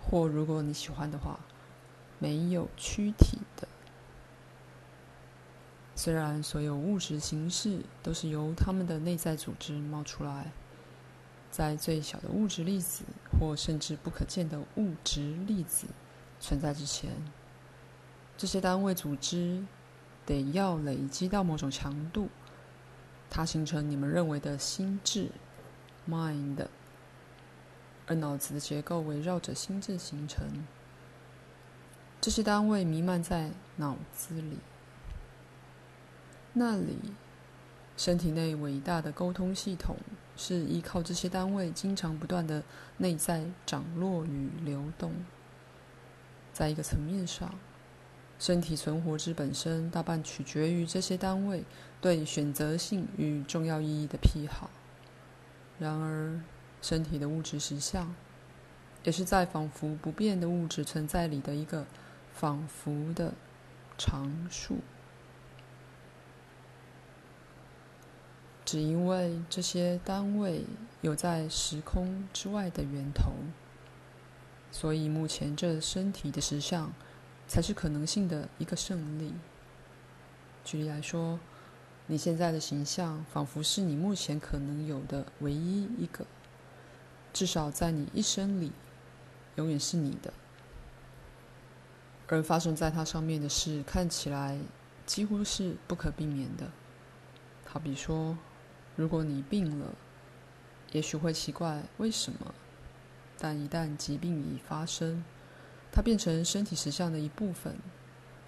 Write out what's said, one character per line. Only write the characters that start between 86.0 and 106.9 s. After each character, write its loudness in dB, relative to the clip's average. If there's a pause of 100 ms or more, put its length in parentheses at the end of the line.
个， -6 (1080)
至 2
少 2
在 2
你 2
一 4
生 2
里， -2 (840)
永 2
远 4
是 2
你 4
的。 -6 (2000)
而 4
发 4
生 4
在 4
它 2
上 0
面 2
的 0
事 0
看 2
起 -2
来 0 (460)
几 0
乎 2
是 0 (100)
不 -2
可 0
避 -2
免 0
的。 -6 (960)
好 -6
比 -2
说， 0 (600)
如 4
果 2
你 0
病 2
了， -6 (960)
也 4
许 -2
会 2
奇 -2
怪 -2 (140)
为 2
什 0
么， -8 (840)
但 0
一 -2
旦 0
疾 -2
病 2
已 -2
发 -4
生， 0 (640)
它 6
变 8
成 4
身 4
体 0
实 0